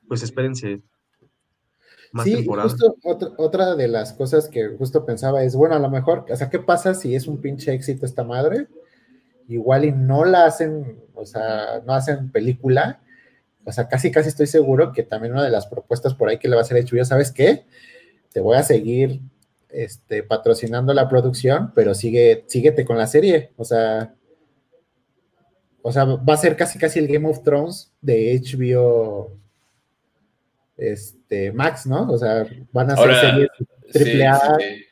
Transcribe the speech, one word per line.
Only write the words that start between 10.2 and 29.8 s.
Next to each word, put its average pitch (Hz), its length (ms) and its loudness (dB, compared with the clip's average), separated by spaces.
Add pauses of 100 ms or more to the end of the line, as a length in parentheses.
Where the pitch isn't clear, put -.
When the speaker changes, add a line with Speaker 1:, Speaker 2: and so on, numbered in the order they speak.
Speaker 2:
la 180 220 6
hacen, 151 540 -4 (140)
o 107 120 -14
sea, 110 600 -6
no 131 80 -2
hacen 135 380 -4
película. 131 680 0 (640)
O 104 80 -12
sea, 120 160 -4
casi, 139 240 0
casi 156 180 2
estoy 151 180 0
seguro 135 440 2
que 113 120 -4
también 113 300 -8
una 139 100 0
de 131 60 0
las 104 160 -2
propuestas - 480 -6
por 107 140 -2
ahí 113 100 -2
que - 100 -4
le 123 80 2
va 117 60 4
a - 20 2
hacer 120 140 0
H 123 160 -2
B 123 80 2
O, - 40 2
¿sabes 135 260 0
qué? 175 340 2 (680)
Te 107 80 -4
voy 104 180 4
a 147 60 2
seguir, 127 560 0 (500)
este, - 520 -8
patrocinando 117 720 0
la 135 140 2
producción, 131 680 0
pero 104 200 4
sigue, 113 540 2
síguete 135 380 2
con 117 120 -2
la 110 100 0
serie. 156 480 2
O 117 80 -10
sea, 113 500 -2 (1700)
o 120 100 -6
sea, 135 120 2
va 131 300 2
a - 20 0
ser 156 200 2
casi, 170 220 -4
casi 160 200 -2
el 151 100 0
Game 151 200 0
of 151 140 -4
Thrones 151 580 -2
de 120 360 2
H 127 200 -6
B 127 200 0
O, 113 560 0 (1400)